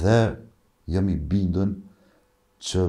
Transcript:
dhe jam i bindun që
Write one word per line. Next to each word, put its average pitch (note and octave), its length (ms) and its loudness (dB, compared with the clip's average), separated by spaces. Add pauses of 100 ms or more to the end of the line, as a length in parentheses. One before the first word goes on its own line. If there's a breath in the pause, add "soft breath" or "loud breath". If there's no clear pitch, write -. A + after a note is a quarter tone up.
dhe G#2+ 180 4 (720)
jam F#2 240 0
i D2+ 80 -2
bindun F#2+ 560 0 (880 soft breath)
që F#2 240 0